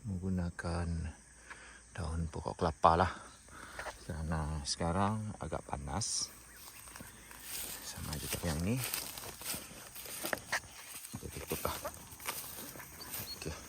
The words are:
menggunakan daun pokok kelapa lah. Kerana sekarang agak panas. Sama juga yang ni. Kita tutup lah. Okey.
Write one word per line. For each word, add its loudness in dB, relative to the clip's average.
menggunakan 2
daun 2
pokok -2
kelapa 10
lah. 2
Kerana 0
sekarang 4
agak -2
panas. 0
Sama -4
juga 0
yang 2
ni. 6
Kita -8
tutup -2
lah. 0
Okey. -4